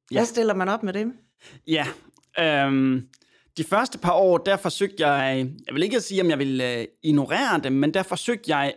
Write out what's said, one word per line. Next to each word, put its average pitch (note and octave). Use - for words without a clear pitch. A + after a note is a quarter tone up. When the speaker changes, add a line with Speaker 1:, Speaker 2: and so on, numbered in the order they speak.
Speaker 1:
Ja. B2
Speaker 2:
Hvad A3+
stiller A3+
man F#3
op A3
med F#3+
dem? A3
Speaker 1:
Ja, D#3
øhm, C3+
de D#3+
første G#3+
par F3
år, F3+
der G3
forsøgte F#3+
jeg, C3+
jeg -
vil D3
ikke A#3
sige, F#3+
om F3
jeg C#3+
ville, B2+
øh, A#2
ignorere D#3
dem, C3
men C#3+
der F#3+
forsøgte F3
jeg C#3